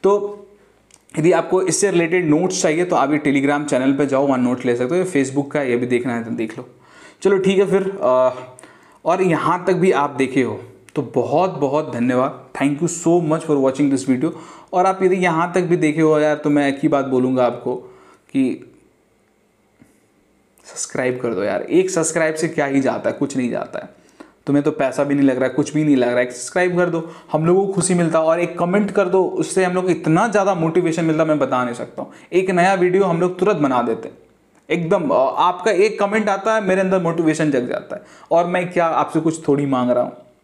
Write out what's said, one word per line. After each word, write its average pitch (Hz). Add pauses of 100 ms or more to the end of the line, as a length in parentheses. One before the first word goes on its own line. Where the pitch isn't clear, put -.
तो 202 (720)
यदि 165
आपको 170
इससे 185
related 170
notes 175
चाहिए 160
तो 135
आप 139
ये 147
Telegram 143
channel 135
पे 147
जाओ, 139
वहाँ 131
नोट 123
ले 120
सकते 127
हो। 180
ये 143
Facebook 139
का, 151
ये 123
भी 127
देखना 123
है 117
तो 110
देख 117
लो। 127 (520)
चलो 196
ठीक 190
है 202
फिर, 190
अ, 127 (760)
और 185
यहाँ 175
तक 190
भी 180
आप 143
देखे 131
हो 107 (340)
तो 151
बहुत 135
बहुत 143
धन्यवाद। 127 (160)
Thank 143
you 170
so 165
much 165
for 147
watching 139
this 131
video। 131 (420)
और 180
आप 190
यदि 185
यहाँ 175
तक 185
भी 170
देखे 156
हो 156
यार, 151
तो 147
मैं 143
एक 139
ही 156
बात 139
बोलूँगा 127
आपको 120 (540)
कि 131 (1900)
subscribe 127
कर 117
दो 92
यार। 101
एक 185
subscribe 160
से 160
क्या 147
ही 139
जाता 113
है, 110
कुछ 135
नहीं 123
जाता -
है। - (500)
तुम्हें 143
तो 151
पैसा 135
भी 143
नहीं 139
लग 127
रहा 127
है, 127
कुछ 143
भी 151
नहीं 147
लग 123
रहा 123
है, 123
एक 127
subscribe 180
कर 180
दो, 165 (220)
हम 156
लोगों 185
को 190
खुशी 180
मिलता 165
है। 160
और 165
एक 170
comment 196
कर 196
दो, 185
उससे 175
हम 180
लोग 180
को 185
इतना 170
ज़्यादा 196
motivation 165
मिलता 160
है, 156
मैं 151
बता 131
नहीं 120
सकता 117
हूँ। 131 (220)
एक 185
नया 180
video 180
हम 170
लोग 180
तुरंत 190
बना 131
देते 117
हैं - (520)
एकदम। 170
अ, 131
आपका 180
एक 202
comment 208
आता 202
है, 220
मेरे 190
अंदर 190
motivation 160
जग 131
जाता -
है - (280)
और 170
मैं 180
क्या 175
आपसे 147
कुछ 160
थोड़ी 143
मांग 123
रहा 123
हूँ - (300)